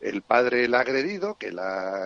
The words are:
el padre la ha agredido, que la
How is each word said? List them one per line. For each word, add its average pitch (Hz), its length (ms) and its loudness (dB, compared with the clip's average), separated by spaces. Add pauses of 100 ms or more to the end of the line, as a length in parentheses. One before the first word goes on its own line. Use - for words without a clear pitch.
el 101 220 -4
padre 123 440 4
la 123 120 2
ha 127 40 4
agredido, 175 520 -2
que 95 180 -10
la 95 540 -4